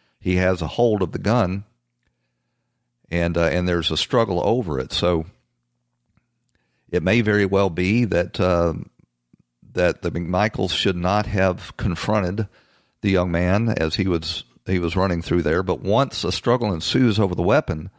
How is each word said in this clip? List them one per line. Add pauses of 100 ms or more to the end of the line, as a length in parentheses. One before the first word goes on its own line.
(200)
he
has
a
hold
of
the
gun, (1500)
and,
uh,
and
there's
a
struggle
over
it.
So (1600)
it
may
very
well
be
that,
uh, (960)
that
the
McMichaels
should
not
have
confronted (520)
the
young
man
as
he
was, (220)
he
was
running
through
there.
But
once
a
struggle
ensues
over
the
weapon,